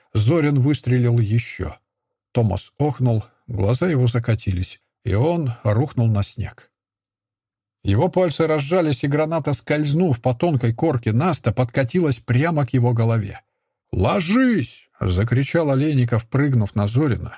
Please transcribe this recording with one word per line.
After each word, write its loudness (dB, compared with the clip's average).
Зорин 2
выстрелил 2
ещё. -2
Томас -2
охнул, 0
глаза -2
его 2
закатились, -4
и -4
он 0
рухнул 0
на 2
снег. -12
Его 2
пальцы 0
разжались, 0
и 0
граната, 0
скользнув 0
по 0
тонкой 0
корке 0
наста, 0
подкатилась 0
прямо 0
к -4
его 2
голове. -2
«Ложись!» — 0
закричал 0
Олейников, 0
прыгнув 0
на 0
Зорина -2